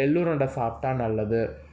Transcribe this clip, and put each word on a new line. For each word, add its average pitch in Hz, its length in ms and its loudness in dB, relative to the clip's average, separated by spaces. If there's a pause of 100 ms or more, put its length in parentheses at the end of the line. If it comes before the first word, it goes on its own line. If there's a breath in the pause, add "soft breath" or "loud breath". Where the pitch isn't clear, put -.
எள்ளுருண்டை 160 420 2
சாப்பிட்டா 131 480 -2
நல்லது. 113 480 0 (320 loud breath)